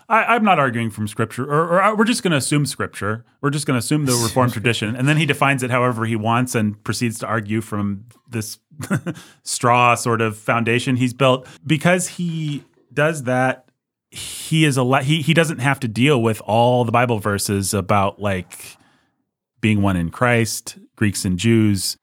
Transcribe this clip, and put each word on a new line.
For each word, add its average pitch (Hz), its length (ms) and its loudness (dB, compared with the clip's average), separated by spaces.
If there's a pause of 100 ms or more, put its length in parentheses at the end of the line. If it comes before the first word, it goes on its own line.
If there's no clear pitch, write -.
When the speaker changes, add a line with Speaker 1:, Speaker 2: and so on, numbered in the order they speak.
Speaker 1:
"I, 220 160 2
I'm 220 220 2
not 185 140 4
arguing 117 320 0
from 107 180 -4
Scripture, 113 340 -4
or, 147 240 0
or, 175 160 2
uh, 208 120 2
we're 214 100 2
just 240 180 0
gonna 165 140 2
assume 147 280 0
Scripture. 107 600 -6 (160)
We're 143 80 0
just 143 180 -4
gonna 131 120 2
assume 151 260 0
the 127 80 0
Speaker 2:
<laughs> 120 100 0
Speaker 1:
Reformed 123 300 2
tradition." 110 420 -2
And 131 140 0
then 151 80 4
he 160 80 2
defines 139 360 2
it 123 100 -2
however 123 340 0
he 113 100 0
wants 117 400 0
and 104 300 -2
proceeds 113 340 -4
to 117 80 -8
argue 107 320 -2
from 104 460 -6 (240)
this 113 300 -8 (200)
<laughs> 151 200 -4 (440)
straw 123 520 2
sort 117 260 -2
of 110 160 -2
foundation 120 580 0
he's 123 180 0
built. 131 340 2 (180)
Because 165 420 0
he 160 560 -6 (300)
does 151 300 -2
that, 127 440 -2 (440)
he - 520 -2
is 143 140 2
a 131 60 2
le-, 135 200 2
he, 151 180 0
he - 120 0
doesn't 165 260 2
have 135 220 0
to 127 60 -2
deal 120 340 2
with 113 240 0
all 120 400 2
the 113 60 -2
Bible 120 280 2
verses 98 540 -2
about, 98 480 0
like, 95 560 -6 (840)
being 107 200 2
one 98 160 2
in 85 120 -2
Christ, 117 680 0 (180)
Greeks 104 300 0
and 92 120 0
Jews. 107 640 2